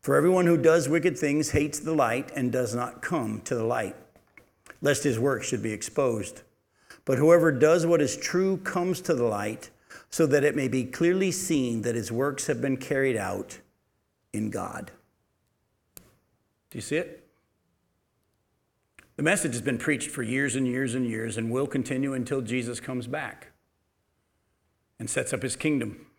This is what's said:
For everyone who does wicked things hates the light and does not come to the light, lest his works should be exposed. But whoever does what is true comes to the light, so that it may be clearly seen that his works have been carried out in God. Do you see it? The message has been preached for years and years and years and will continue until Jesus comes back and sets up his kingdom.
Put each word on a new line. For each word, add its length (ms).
For 160
everyone 300
who 100
does 320
wicked 280
things 340
hates 280
the 160
light 400
and 160
does 240
not 260
come 420
to 120
the 100
light, 320
lest 220
his 140
works 280
should 160
be 100
exposed. 720
But 120
whoever 340
does 360
what 160
is 160
true 400
comes 440
to 120
the 100
light, 460
so 160
that 180
it 100
may 140
be 160
clearly 480
seen 500
that 120
his 180
works 360
have 120
been 160
carried 400
out 440
in 180
God. 400
Do 60
you 60
see 140
it? 300
The 60
message 300
has 100
been 160
preached 320
for 120
years 320
and 120
years 280
and 120
years 320
and 120
will 160
continue 460
until 300
Jesus 360
comes 280
back 460
and 100
sets 240
up 100
his 140
kingdom. 480